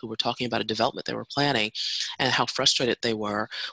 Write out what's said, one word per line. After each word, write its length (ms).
who 60
were 100
talking 280
about 140
a 60
development 400
they 100
were 80
planning 480
and 140
how 120
frustrated 560
they 120
were 340